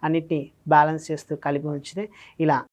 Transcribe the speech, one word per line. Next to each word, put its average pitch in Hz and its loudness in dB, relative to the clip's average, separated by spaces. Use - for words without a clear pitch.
అన్నిటినీ 160 -2
బ్యాలెన్స్ 156 4
చేస్తూ 151 -6
కలిపి 143 -4
ఉంచితే 151 -10
ఇలా 156 2